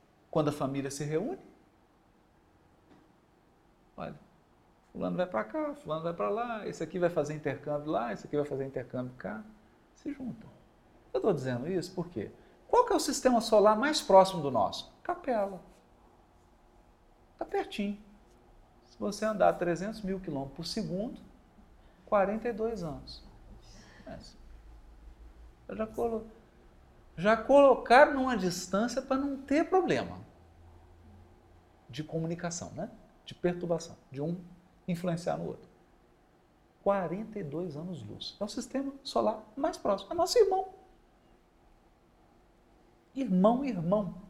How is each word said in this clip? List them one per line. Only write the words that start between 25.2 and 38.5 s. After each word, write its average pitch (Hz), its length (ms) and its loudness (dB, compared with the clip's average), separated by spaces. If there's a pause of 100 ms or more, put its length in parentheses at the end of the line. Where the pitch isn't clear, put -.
Eu 196 80 -10
já 214 100 -4
colo-, 226 400 -4 (880)
já 208 200 4
colocaram 269 800 8
numa 262 220 0
distância 196 640 -2
pra 262 160 0
não 277 200 -2
ter 311 320 0
problema 131 500 2 (1700)
de 123 140 -8
comunicação, 165 720 -6
né? 170 180 -8 (340)
De - 100 -16
perturbação, 175 600 -2 (140)
de 131 100 -10
um 170 180 -4 (480)
influenciar 170 500 -2
no - 100 -6
outro. - 220 -10 (1160)
Quarenta 196 540 -2
e 196 40 -6
dois 151 340 -6
anos-luz. 127 600 -10
É 202 60 -6
o 214 40 -4
sistema 269 440 -6 (100)